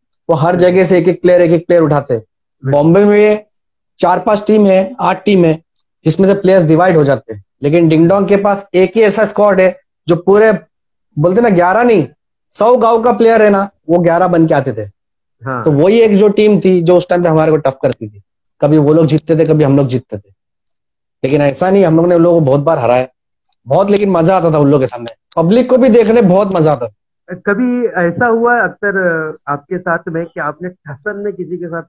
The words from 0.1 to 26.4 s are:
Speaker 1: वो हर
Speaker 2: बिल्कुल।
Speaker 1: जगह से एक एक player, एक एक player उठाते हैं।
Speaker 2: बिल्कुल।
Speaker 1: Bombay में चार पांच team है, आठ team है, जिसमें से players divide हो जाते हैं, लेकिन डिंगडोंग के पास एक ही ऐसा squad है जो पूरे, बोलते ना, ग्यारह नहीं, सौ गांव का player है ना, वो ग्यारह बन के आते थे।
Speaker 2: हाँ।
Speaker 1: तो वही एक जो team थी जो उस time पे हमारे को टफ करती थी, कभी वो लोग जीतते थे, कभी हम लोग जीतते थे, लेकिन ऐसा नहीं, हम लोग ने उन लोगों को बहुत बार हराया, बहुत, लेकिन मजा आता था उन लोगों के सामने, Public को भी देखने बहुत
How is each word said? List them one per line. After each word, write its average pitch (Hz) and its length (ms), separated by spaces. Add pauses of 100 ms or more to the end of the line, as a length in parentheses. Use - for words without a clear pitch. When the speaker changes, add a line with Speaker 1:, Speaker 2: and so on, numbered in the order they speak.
Speaker 1:
वो 170 60
हर 170 200
Speaker 2:
बिल्कुल। 180 140
Speaker 1:
जगह 185 140
से 180 140
एक 165 100
एक 170 140
player, 175 180
एक 170 100
एक 170 160
player 175 160
उठाते 143 320
हैं। 110 60
Speaker 2:
बिल्कुल। - 640
Speaker 1:
Bombay 175 220
में 214 400 (540)
चार 180 200
पांच 208 280
team 214 200
है, 190 340
आठ 180 240
team 185 200
है, 160 180 (420)
जिसमें 190 240
से 196 60
players 190 300
divide 165 320
हो 151 80
जाते 131 300
हैं, 101 100 (180)
लेकिन 160 260
डिंगडोंग 170 400
के 202 80
पास 196 380
एक 180 220
ही 226 60
ऐसा 208 220
squad 202 360
है 185 200 (280)
जो 170 80
पूरे, 208 360 (680)
बोलते 185 220
ना, 240 80
ग्यारह 185 340
नहीं, 208 260 (420)
सौ 240 260
गांव 226 260
का 240 100
player 226 300
है 208 80
ना, 202 200 (180)
वो 170 100
ग्यारह 175 300
बन 170 180
के 156 80
आते 135 180
थे। 107 100 (600)
Speaker 2:
हाँ। 127 200
Speaker 1:
तो 156 80
वही 185 280
एक 214 160
जो 208 120
team 208 320
थी 185 220
जो 180 140
उस 175 120
time 180 140
पे 175 60
हमारे 156 220
को 156 60
टफ 135 260
करती 120 260
थी, 104 140 (380)
कभी 151 180
वो 147 140
लोग 160 140
जीतते 156 300
थे, 156 80
कभी 151 200
हम 139 120
लोग 139 100
जीतते 117 320
थे, - 120 (960)
लेकिन 143 160
ऐसा 143 300
नहीं, 196 140
हम 160 120
लोग 170 100
ने 180 80
उन 170 80
लोगों 170 180
को 151 60
बहुत 139 140
बार 135 180
हराया, 123 280 (600)
बहुत, 180 240
लेकिन 202 200
मजा 175 260
आता 170 140
था 151 80
उन 147 80
लोगों 143 140
के 131 60
सामने, 120 280 (220)
Public 220 340
को 247 60
भी 254 120
देखने 226 340
बहुत 190 340